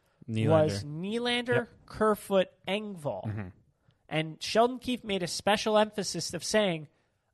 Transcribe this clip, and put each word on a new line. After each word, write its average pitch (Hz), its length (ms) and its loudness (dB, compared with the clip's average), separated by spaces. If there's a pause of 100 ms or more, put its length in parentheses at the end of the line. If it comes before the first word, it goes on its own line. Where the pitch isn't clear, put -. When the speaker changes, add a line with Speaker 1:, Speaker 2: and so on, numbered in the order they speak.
(280)
Speaker 1:
Nylander. 147 360 4
Speaker 2:
was 127 200 0
Nylander, 233 720 -4
Speaker 1:
Yep. 240 140 0 (160)
Speaker 2:
Kerfoot, 196 640 2 (200)
Engvall. 180 580 -6
Speaker 1:
Mm-hmm. 107 220 -6 (600)
Speaker 2:
And 156 340 -4
Sheldon 240 360 2
Keefe 247 240 -6
made 196 200 -2
a 165 40 -4
special 214 500 2
emphasis 208 560 -2
of 165 100 -8
saying, 180 440 0 (460)